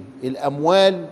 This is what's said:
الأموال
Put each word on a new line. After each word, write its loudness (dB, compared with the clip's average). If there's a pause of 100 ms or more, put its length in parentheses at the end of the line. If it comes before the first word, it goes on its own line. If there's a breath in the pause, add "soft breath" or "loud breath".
(240)
الأموال 0